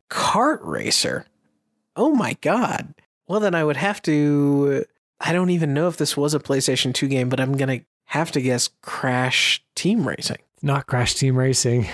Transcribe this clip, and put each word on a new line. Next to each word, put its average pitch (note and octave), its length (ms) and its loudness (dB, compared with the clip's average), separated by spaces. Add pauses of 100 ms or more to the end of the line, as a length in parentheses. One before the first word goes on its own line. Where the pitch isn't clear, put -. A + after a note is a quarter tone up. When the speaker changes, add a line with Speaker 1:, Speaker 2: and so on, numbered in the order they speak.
Speaker 1:
Kart B3+ 520 0
racer? - 640 -4 (720)
Oh C4 160 2
my D3+ 260 0
God. - 540 -2 (340)
Well, G#3 140 -2
then G3 120 0
I E3 120 2
would D3 100 0
have G3 280 -4
to, C#3+ 840 2 (340)
I E3 140 -2
don't F3+ 160 2
even D#3+ 240 2
know D#3+ 160 2
if E3 80 -4
this - 180 -2
was D3 180 0
a D3 60 0
PlayStation C3+ 540 0
two C#3 160 -2
game, C3 180 0
but C3 140 0
I'm C3+ 160 0
gonna C3 240 -2 (240)
have D#3+ 260 -4
to C#3+ 100 0
guess B2 280 0 (120)
Crash - 800 0 (140)
Team F#3+ 320 0
Racing. - 300 -6 (240)
Speaker 2:
Not C#3 260 0
Crash B2 280 0
Team C3 220 2
Racing. B2 560 2